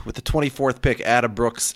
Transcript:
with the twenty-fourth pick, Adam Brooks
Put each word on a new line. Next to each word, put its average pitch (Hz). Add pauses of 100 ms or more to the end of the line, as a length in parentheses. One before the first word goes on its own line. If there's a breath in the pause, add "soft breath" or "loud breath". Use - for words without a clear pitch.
with 113
the -
twenty-fourth 135
pick, 127
Adam 117
Brooks 117